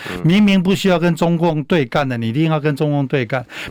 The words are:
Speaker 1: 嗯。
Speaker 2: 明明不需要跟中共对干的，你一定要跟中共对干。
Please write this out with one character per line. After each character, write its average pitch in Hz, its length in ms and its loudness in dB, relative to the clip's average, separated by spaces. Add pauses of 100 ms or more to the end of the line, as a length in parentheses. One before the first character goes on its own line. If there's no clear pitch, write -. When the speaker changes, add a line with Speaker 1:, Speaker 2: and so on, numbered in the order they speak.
(120)
Speaker 1:
嗯。 90 100 -10
Speaker 2:
明 185 200 4
明 196 200 4
不 190 120 2
需 - 140 0
要 180 100 4
跟 170 180 2
中 170 220 0
共 156 260 0
对 165 220 2
干 143 200 -2
的， 127 120 -4
你 113 100 -2
一 113 40 -2
定 156 180 0
要 156 100 0
跟 143 160 -2
中 151 160 -2
共 143 140 0
对 131 180 -2
干。 123 200 -4 (260)